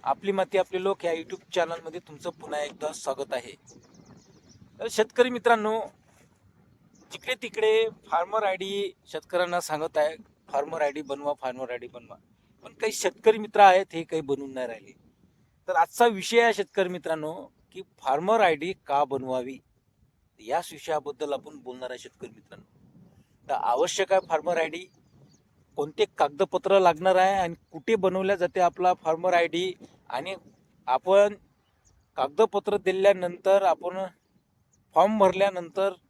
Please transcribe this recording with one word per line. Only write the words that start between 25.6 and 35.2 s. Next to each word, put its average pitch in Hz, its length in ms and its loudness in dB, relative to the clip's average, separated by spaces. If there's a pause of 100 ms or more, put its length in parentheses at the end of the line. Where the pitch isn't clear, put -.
कोणते 151 300 -2 (120)
कागदपत्र 180 640 2
लागणार 180 360 4
आहे 190 200 4
आणि 175 200 -2 (160)
कुठे 214 240 0
बनवल्या 190 400 0
जाते 175 240 -2
आपला 180 340 2
फार्मर 165 400 0
आयडी, 170 400 0 (360)
आणि 165 260 -8 (520)
आपण 196 460 4 (840)
कागदपत्र 202 600 0
दिल्यानंतर, 190 840 2
आपण 175 360 0 (1000)
फॉर्म 208 220 4
भरल्यानंतर 190 760 0 (160)